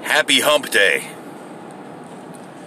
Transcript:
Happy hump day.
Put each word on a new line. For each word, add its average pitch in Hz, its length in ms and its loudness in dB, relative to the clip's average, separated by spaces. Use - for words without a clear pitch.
Happy 151 360 4
hump 147 300 4
day. 92 340 6